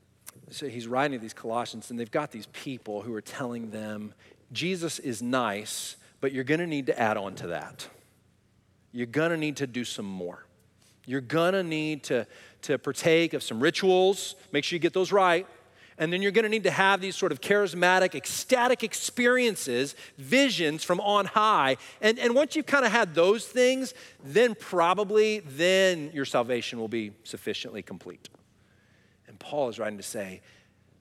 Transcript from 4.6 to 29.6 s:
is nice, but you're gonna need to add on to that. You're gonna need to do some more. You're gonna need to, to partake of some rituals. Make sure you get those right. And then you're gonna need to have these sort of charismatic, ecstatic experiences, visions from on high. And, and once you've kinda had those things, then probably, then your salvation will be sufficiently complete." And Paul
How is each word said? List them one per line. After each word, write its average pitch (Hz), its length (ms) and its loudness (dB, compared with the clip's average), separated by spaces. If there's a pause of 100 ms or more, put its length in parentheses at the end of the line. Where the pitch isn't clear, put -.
is 117 220 -6
nice, 117 760 -4 (260)
but 135 120 -2
you're 131 100 -4
gonna 156 240 0
need 143 200 -4
to - 120 0
add 107 160 2
on 98 200 -6
to 90 120 -10
that. 80 400 -10 (1040)
You're 120 140 -6
gonna 156 320 0
need 151 200 -2
to 135 100 -4
do 120 180 -6
some 107 220 -8
more. 92 380 -10 (600)
You're 131 160 -4
gonna 170 420 0
need 156 420 -4
to, 120 220 -2 (360)
to 139 140 -2
partake 160 560 2
of 139 80 -4
some 113 200 -6
rituals. 185 760 2 (160)
Make 147 140 0
sure 175 100 -2
you 160 60 -4
get 165 120 2
those 185 180 0
right. 185 360 4 (500)
And 165 140 -2
then 185 100 -2
you're 196 100 0
gonna 214 180 4
need 214 140 0
to 175 80 2
have 196 280 4
these 185 160 -6
sort 175 160 0
of 139 100 -8
charismatic, 185 760 4
ecstatic 247 680 0
experiences, 226 1120 0 (220)
visions 160 680 2
from 180 160 0
on 202 260 2
high. 180 520 4 (240)
And, 226 180 4
and 240 160 2
once 294 200 2
you've 311 100 -2
kinda 262 240 4
had 202 240 2
those 190 340 4
things, 254 460 2 (300)
then 208 320 4
probably, 208 840 2
then 170 720 2
your 139 140 -4
salvation 120 540 -2
will 113 80 -4
be 107 260 -4 (100)
sufficiently - 600 -8
complete." - 460 -16 (960)
And 101 120 -20
Paul 143 300 -2